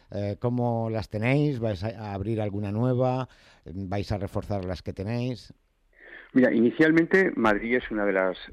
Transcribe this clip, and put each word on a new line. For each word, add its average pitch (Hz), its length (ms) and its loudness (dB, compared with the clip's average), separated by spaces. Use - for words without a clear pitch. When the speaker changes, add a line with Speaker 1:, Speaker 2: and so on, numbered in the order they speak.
Speaker 1:
eh, 101 280 -4
¿cómo 120 500 -2
las 110 220 -6
tenéis? 131 480 0
¿Vais 107 260 -4
a, 113 40 -2
a 107 260 -8
abrir 107 260 -4
alguna 104 320 -4
nueva? 127 560 0
¿Vais 98 460 -6
a 104 40 -2
reforzar 98 480 -6
las 90 160 -6
que 87 140 -10
tenéis? 120 580 -6
Speaker 2:
Mira, - 220 6
inicialmente 160 840 4
Madrid 113 400 2
es - 140 -2
una 104 160 -2
de 98 80 0
las, 95 240 0